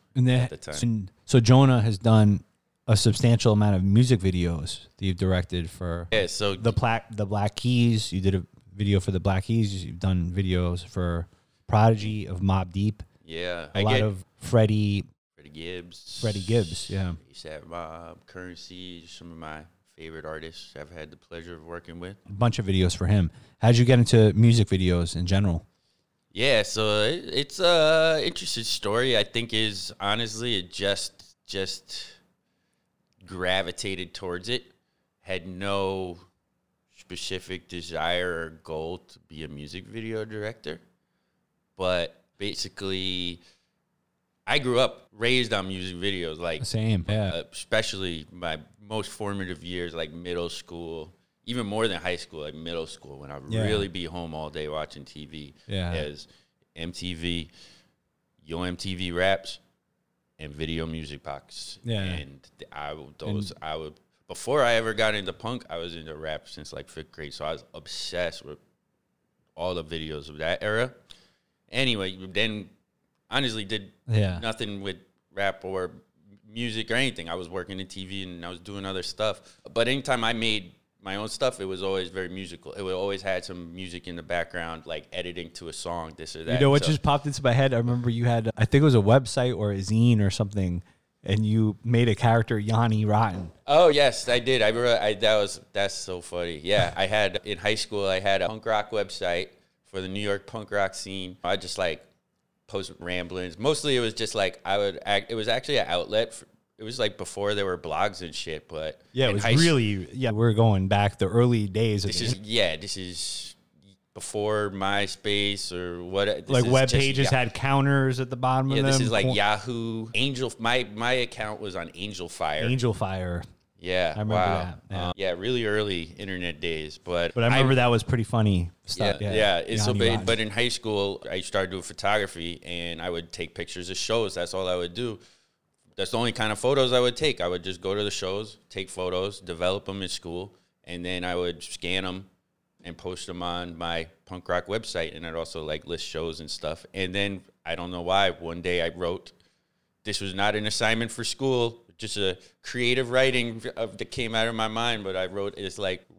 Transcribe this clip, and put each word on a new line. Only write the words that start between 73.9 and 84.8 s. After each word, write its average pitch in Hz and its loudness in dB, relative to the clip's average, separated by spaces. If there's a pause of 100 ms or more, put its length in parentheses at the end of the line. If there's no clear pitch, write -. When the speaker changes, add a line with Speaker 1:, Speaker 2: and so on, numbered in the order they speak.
Speaker 1:
Yeah. 101 2
Speaker 2:
nothing 110 -6
with 95 -8 (360)
rap 98 -4
or 92 -4 (580)
music 110 -6
or 117 0
anything. 123 -2
I 82 -6
was 90 -8
working 92 -8
in 92 -10
T 92 -14
V 95 -10
and 87 -12
I 85 -10
was 87 -12
doing 98 -12
other 95 -4
stuff. - -2 (320)
But 117 2
anytime 127 0
I 113 2
made 110 -2 (300)
my 95 -6
own 107 -6
stuff, 127 -2
it 98 -6
was 95 -6
always 95 -2
very 92 -6
musical. 87 -12
It 101 -8
would 92 -4
always 98 -2
had 95 -2
some 87 -12
music 90 -12
in 87 -10
the 85 -10
background, 82 -6